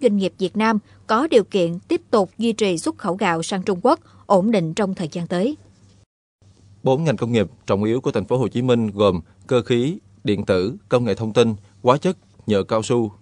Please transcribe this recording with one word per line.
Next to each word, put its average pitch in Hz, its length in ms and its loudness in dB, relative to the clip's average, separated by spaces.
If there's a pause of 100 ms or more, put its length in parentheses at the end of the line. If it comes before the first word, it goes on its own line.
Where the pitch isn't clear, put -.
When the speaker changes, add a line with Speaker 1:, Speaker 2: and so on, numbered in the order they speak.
Speaker 1:
doanh 214 160 2
nghiệp 190 220 -2
Việt 190 180 -4
Nam 220 220 2 (280)
có 240 200 0
điều 240 160 6
kiện 175 360 -2
tiếp 349 220 -4 (100)
tục 196 260 2
duy 226 160 0
trì 196 240 0
xuất 330 200 -6
khẩu 180 180 -4
gạo 170 280 -2
sang 185 200 -6
Trung 185 180 -2
Quốc 294 180 2 (260)
ổn 196 260 2
định 165 220 0
trong 190 220 -2
thời 175 160 -6
gian 170 160 -8
tới. 208 300 -2 (1300)
Speaker 2:
Bốn 131 200 2
ngành 139 140 0
công 120 140 -4
nghiệp 104 160 2 (200)
trọng 101 160 0
yếu 113 180 0
của 143 100 -4
thành 101 140 -2
phố 123 120 0
Hồ 123 100 0
Chí 117 140 -4
Minh 117 300 2
gồm 98 280 2 (280)
cơ 123 140 2
khí, 127 360 -2 (260)
điện 101 220 -2
tử, 98 280 0 (160)
công 123 160 0
nghệ 117 100 0
thông 110 180 -6
tin, 113 220 2 (280)
hóa 127 140 4
chất, 185 200 -2 (300)
nhựa 98 160 2
cao 110 200 -2
su 117 280 0 (100)